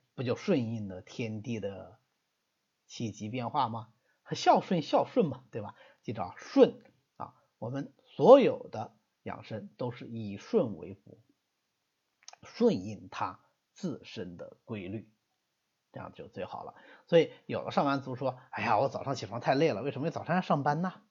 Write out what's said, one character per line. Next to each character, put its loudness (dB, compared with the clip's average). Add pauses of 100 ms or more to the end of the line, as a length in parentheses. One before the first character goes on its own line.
(140)
不 -8
就 -2
顺 0
应 -6
了 -10
天 -8
地 -6
的 -10 (880)
气 -8
机 -10
变 -6
化 0
吗？ -10 (440)
孝 4
顺， 0
孝 2
顺 2
嘛， -6
对 -8
吧？ -12 (280)
记 -6
着 -6
啊， -8
顺 6 (380)
啊， -14 (240)
我 -8
们 -6 (120)
所 10
有 2
的 -10 (300)
养 -10
生 -12
都 -4
是 -12
以 -8
顺 -2
为 -14
主， -20 (1200)
顺 0
应 -12
它 -6 (320)
自 -8
身 -12
的 -16
规 -10
律， -12 (840)
这 -12
样 -12
就 -16
最 -12
好 -10
了。 -14 (320)
所 6
以 4 (140)
有 -4
的 -6
上 2
班 0
族 -8
说 -4 (120)
，“哎 -8
呀， 4
我 4
早 -8
上 -4
起 -8
床 -8
太 2
累 4
了。” -4
为 -4
什 -6
么？ -2
早 -8
上 0
要 2
上 0
班 0
呢， -4 (180)